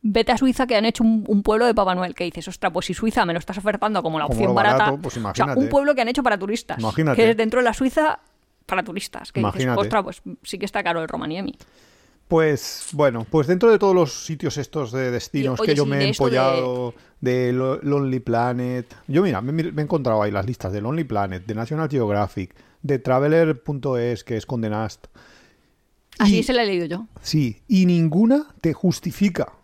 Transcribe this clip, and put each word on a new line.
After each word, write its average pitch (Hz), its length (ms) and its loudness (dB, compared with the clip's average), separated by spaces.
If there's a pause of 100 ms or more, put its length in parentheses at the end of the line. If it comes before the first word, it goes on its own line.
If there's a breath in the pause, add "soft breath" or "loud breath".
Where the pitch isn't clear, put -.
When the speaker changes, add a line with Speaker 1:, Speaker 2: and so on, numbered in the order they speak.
Speaker 1:
vete 220 300 2
a 226 60 2
Suiza 262 300 2
que 240 100 2
han 220 80 2
hecho 233 180 2
un, 220 240 4
un 202 160 2
pueblo 220 220 4
de 233 80 4
Papá 190 220 2
Noel, 180 200 -4
que - 80 -6
dices, 165 240 -8
ostras, 185 240 -4
pues 175 140 -4
si 185 80 -4
Suiza 220 320 0
me 175 80 -2
lo 170 60 -2
estás 185 180 -10
ofertando 208 440 -2
como 160 180 -2
la 147 80 -2
Speaker 2:
Como 123 80 0
Speaker 1:
opción 208 160 2
Speaker 2:
lo - 20 2
Speaker 1:
barata, 107 240 4
Speaker 2:
barato, - 240 2
pues 170 60 -8
Speaker 1:
o 120 120 -8
sea, - 20 -6
Speaker 2:
imagínate. 131 380 0
Speaker 1:
un 277 80 2
pueblo 285 260 2
que 262 80 0
han 226 60 0
hecho 262 160 2
para 208 160 2
turistas, 202 400 -6
Speaker 2:
Imagínate. 127 420 2
Speaker 1:
que 226 100 6
es 226 40 4
dentro 220 240 0
de 247 60 2
la 233 80 2
Suiza 285 460 0 (460)
para 185 160 -2
turistas, - 520 -10
que - 80 -2
dices, 202 140 0
Speaker 2:
Imagínate. 127 260 0
Speaker 1:
ostras, 208 240 0
pues - 160 -12 (220)
sí - 140 -10
que 202 80 -6
está 202 160 -4
caro 170 200 -2
el 160 80 -6
Romaniemi. 160 440 -6 (760 soft breath)
Speaker 2:
Pues, 156 680 0
bueno, 131 360 0
pues 151 180 2
dentro 185 240 4
de 208 80 6
todos 196 160 4
los 165 180 2 (120)
sitios 151 320 -6
estos 135 340 -6
de 131 180 -2
destinos 127 500 -2
Speaker 1:
Y, - 40 0
oye, 160 80 2
Speaker 2:
que 147 40 4
yo 143 100 2
Speaker 1:
sí, 131 40 -4
Speaker 2:
me 139 80 0
Speaker 1:
de 139 80 2
Speaker 2:
he 135 60 2
Speaker 1:
esto 131 180 2
de 127 80 2
Speaker 2:
empollado, 127 560 0 (280 soft breath)
de 127 300 2
Lo-, 131 300 0
Lonely 139 380 0
Planet, 123 760 -2 (120)
yo 156 160 2
mira, 127 180 0
me, 127 100 -4
me 156 300 -4
he - 20 -2
encontrado 123 380 0
ahí 104 100 0
las 98 140 -2
listas 107 260 -6
de 101 80 -4
Lonely 143 260 -4
Planet, 98 400 -4
de 107 100 -6
National 151 340 -4
Geographic, 104 640 -2 (300 soft breath)
de 131 160 -2
Traveler 151 640 2
punto 135 340 -4
es, 117 260 -2
que 117 140 -4
es 107 80 -6
Condé 113 240 -4
Nast. 107 380 -6 (1120 soft breath)
Speaker 1:
Ah, 214 80 6
sí, 202 80 6
Speaker 2:
Y - 40 4
Speaker 1:
ese - 140 -2
la 247 100 2
he 214 40 0
leído 175 180 -2
yo. 180 220 -8 (140)
Speaker 2:
Sí, 135 460 -2
y 190 200 4
ninguna 180 720 2
te 165 120 0
justifica - 800 -2 (100)